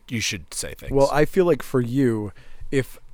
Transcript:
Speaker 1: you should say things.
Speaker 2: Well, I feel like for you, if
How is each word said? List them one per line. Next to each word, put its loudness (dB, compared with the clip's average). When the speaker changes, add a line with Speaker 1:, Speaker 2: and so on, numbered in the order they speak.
Speaker 1:
you -6
should -6
say -8
things. -10
Speaker 2:
Well, 4
I 4
feel 4
like 2
for 0
you, 0
if -2